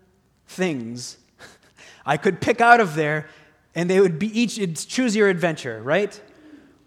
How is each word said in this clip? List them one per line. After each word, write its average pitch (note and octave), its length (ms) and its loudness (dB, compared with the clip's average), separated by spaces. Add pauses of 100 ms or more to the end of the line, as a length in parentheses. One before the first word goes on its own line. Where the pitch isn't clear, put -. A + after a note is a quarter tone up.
(460)
things B2 720 -6 (200)
<laughs> - 680 -20
I C#3+ 100 0
could F#3 240 -2
pick B3 200 0
out A#3+ 200 8
of F3+ 140 0
there, D3+ 340 -2 (460)
and F3 160 -2
they F#3+ 100 4
would F3 180 2
be G#3+ 220 -2
each, A3+ 180 -2
it's F3+ 260 -6
choose B3 300 -2
your G#3 140 4
adventure, D#3 540 -4
right? F3 380 -2 (680)